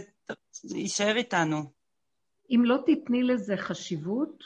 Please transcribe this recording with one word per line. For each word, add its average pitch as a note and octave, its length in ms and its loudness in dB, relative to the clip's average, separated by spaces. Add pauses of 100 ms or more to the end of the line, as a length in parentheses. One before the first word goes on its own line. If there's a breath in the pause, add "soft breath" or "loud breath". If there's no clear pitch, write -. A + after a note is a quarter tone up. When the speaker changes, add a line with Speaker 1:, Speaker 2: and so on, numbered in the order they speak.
(520)
Speaker 1:
זה - 260 -10
יישאר G#3 380 0
איתנו. D#3+ 560 0 (760)
Speaker 2:
אם A#3+ 160 4
לא A#3+ 200 4
תתני B3+ 380 2
לזה G#3 340 0
חשיבות, F#3 880 -6